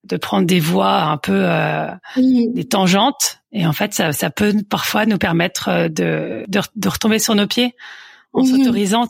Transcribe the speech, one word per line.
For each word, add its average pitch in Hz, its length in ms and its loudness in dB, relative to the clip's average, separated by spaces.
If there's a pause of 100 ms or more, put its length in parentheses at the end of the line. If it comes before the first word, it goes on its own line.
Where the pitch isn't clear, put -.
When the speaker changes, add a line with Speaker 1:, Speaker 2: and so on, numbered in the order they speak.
Speaker 1:
de 185 120 -6
prendre 190 300 0
des 180 140 2
voies 190 420 2
un 151 140 0
peu, 190 160 -4
euh, 160 540 0 (300)
Speaker 2:
Oui. 254 340 2
Speaker 1:
des 180 140 -6
tangentes. 196 760 0 (120)
Et 185 140 -2
en 160 60 0
fait, 208 220 -4
ça, 165 180 0
ça 170 180 -2
peut 208 220 0 (160)
parfois 208 380 -2
nous 208 120 2
permettre, 175 500 0
euh, 170 200 0
de, 165 600 -4
de, 196 120 0 (160)
de 190 120 -2
retomber 214 300 0
sur 220 160 0
nos 202 120 2
pieds 240 280 -2 (580)
en 254 120 2
Speaker 2:
Mhm. - 20 4 (180)
Speaker 1:
s'autorisant. 226 460 2